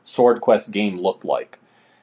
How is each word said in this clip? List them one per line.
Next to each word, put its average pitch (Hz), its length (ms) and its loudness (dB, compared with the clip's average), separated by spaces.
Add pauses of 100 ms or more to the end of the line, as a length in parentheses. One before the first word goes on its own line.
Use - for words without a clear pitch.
Sword 120 380 2
Quest 107 300 2
game 101 280 -4
looked 92 280 -4
like. 65 320 -6 (440)